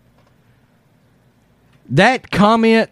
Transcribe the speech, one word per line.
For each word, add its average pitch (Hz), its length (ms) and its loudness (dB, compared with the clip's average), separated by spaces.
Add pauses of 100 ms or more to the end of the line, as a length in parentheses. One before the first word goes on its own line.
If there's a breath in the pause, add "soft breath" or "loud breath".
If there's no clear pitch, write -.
(1900)
That 196 420 -2
comment, 226 600 0